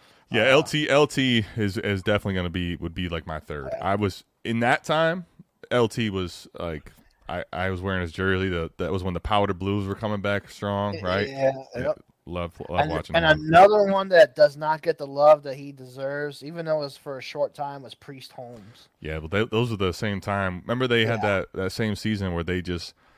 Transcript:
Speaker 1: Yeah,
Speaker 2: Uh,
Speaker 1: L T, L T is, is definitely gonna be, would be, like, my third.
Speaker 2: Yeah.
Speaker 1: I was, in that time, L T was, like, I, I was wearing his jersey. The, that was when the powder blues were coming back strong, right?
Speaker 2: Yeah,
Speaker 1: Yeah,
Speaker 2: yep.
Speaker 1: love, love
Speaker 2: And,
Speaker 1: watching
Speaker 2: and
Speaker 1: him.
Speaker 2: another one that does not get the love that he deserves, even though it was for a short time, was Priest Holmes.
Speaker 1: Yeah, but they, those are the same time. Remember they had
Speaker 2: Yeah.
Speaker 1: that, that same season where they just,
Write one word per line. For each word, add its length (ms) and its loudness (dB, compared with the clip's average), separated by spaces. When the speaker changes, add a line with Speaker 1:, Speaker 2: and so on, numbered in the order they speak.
Speaker 1:
Yeah, 140 2
Speaker 2:
Uh, 40 4
Speaker 1:
L 160 8
T, 240 -2
L 200 6
T 380 2
is, 200 -2
is 260 -2
definitely 320 0
gonna 160 -2
be, 240 -4
would 180 -8
be, 160 -6
like, 160 -6
my 140 -8
third. 320 -10
Speaker 2:
Yeah. 120 -6
Speaker 1:
I 120 2
was, 280 -2
in 160 -2
that 240 2
time, 420 0
L 160 4
T 240 -4
was, 360 -6
like, 320 -8
I, 240 -8
I 160 -2
was 120 -4
wearing 200 -2
his 100 -4
jersey. 380 0
The, 280 -2
that 140 -2
was 100 -2
when 120 -4
the 80 -4
powder 320 2
blues 340 -2
were 80 -4
coming 240 -4
back 300 -4
strong, 520 -4
right? 280 0
Speaker 2:
Yeah, 220 0
Speaker 1:
Yeah, 100 -6
Speaker 2:
yep. 200 -4
Speaker 1:
love, 420 -8
love 140 0
Speaker 2:
And, 100 -2
Speaker 1:
watching 240 -4
Speaker 2:
and 80 2
Speaker 1:
him. 240 2
Speaker 2:
another 380 8
one 240 0
that 260 8
does 220 4
not 240 -2
get 160 -2
the 100 -10
love 360 6
that 120 -8
he 160 -14
deserves, 720 -8
even 220 -10
though 100 0
it 80 -2
was 140 -10
for 200 -10
a 40 -14
short 320 -4
time, 280 -10
was 140 -18
Priest 380 -18
Holmes. 560 -18
Speaker 1:
Yeah, 200 -8
but 120 -10
they, 140 2
those 260 0
are 60 -4
the 160 0
same 260 -4
time. 460 -2
Remember 200 -2
they 200 2
had 180 -2
Speaker 2:
Yeah. 60 2
Speaker 1:
that, 140 -8
that 180 -4
same 240 -2
season 380 -2
where 100 -4
they 180 -2
just, 320 -6